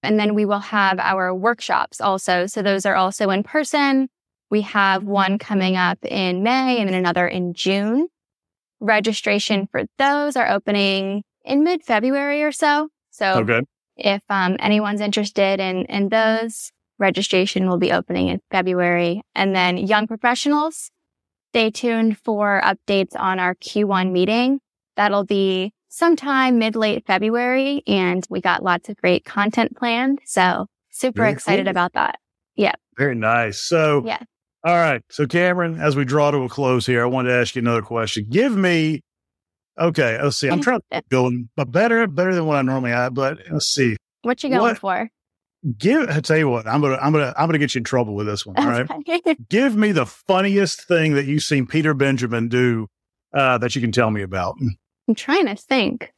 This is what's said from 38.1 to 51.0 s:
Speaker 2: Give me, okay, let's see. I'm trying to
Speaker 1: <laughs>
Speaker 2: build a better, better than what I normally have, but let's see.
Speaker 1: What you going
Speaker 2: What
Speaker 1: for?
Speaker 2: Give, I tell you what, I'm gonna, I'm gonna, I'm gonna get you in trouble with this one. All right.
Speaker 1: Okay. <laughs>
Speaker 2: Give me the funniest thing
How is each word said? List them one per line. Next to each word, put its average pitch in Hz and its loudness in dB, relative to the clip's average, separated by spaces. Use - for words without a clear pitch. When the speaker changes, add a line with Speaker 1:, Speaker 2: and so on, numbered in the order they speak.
Speaker 2:
Give 220 2
me, 165 0
okay, 151 2
let's 143 0
see. 143 -2
I'm 175 0
trying 240 0
to 135 -6
Speaker 1:
<laughs> - -20
Speaker 2:
build 127 2
a 139 -2
better, 226 2
better 180 0
than 165 0
what 151 0
I 139 2
normally 131 -2
have, 123 0
but 135 -2
let's 156 -4
see. 120 0
Speaker 1:
What 247 -4
you 285 -4
going 254 2
Speaker 2:
What 226 0
Speaker 1:
for? 196 -4
Speaker 2:
Give, 262 2
I 151 0
tell 156 0
you 156 2
what, 117 -2
I'm 127 0
gonna, 135 0
I'm 147 2
gonna, 143 0
I'm 160 0
gonna 160 2
get 143 0
you 127 -2
in 113 -8
trouble 113 0
with 104 -4
this 104 -6
one. 95 -8
All 294 0
right. 127 -2
Speaker 1:
Okay. 330 -2
<laughs> 107 -20
Speaker 2:
Give 240 2
me 214 2
the 139 2
funniest 196 0
thing 156 2